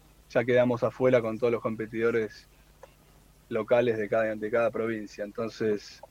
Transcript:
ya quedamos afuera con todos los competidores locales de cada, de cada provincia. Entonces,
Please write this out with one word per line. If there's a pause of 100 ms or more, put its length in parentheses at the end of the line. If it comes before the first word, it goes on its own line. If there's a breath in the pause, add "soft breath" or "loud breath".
(320)
ya
quedamos
afuera
con
todos
los
competidores (1000)
locales
de
cada,
de
cada
provincia.
Entonces,